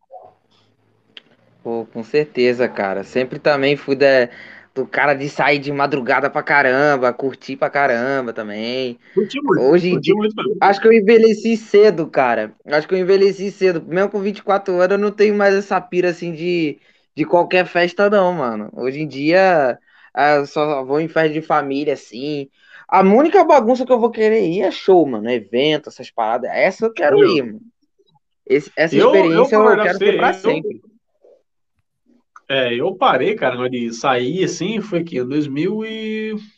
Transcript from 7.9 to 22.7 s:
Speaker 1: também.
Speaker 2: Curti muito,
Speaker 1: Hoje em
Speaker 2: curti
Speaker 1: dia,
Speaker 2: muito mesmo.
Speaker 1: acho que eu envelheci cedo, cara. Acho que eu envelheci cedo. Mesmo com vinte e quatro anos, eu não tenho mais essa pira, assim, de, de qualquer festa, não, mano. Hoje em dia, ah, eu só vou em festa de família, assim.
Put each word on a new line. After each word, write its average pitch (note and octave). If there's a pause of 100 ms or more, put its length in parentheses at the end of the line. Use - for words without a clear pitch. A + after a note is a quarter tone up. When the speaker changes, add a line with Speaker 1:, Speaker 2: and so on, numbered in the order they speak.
Speaker 1:
também. A2+ (160)
Speaker 2:
Curti G#3+
muito, G#3
Speaker 1:
Hoje E3
em F3+
Speaker 2:
curti E3
Speaker 1:
dia, F3+
Speaker 2:
muito G#3+
mesmo. F#3+
Speaker 1:
acho G3
que A3+
eu A3+
envelheci A3
cedo, G3+
cara. A2+ (140)
Acho D3+
que F#3
eu F#3
envelheci F#3+
cedo. F3+
Mesmo F#3
com G#3
vinte G3
e -
quatro G3
anos, F3+
eu G3+
não G3+
tenho G#3
mais G3+
essa G3
pira, F3+
assim, E3+
de, E3 (360)
de D#3
qualquer F3
festa, F3
não, F#3
mano. A#2+
Hoje C3
em D#3
dia, D3+ (340)
ah, D3
eu C#3+
só D3
vou C#3
em E3
festa D#3+
de D#3
família, D3
assim. C#3 (360)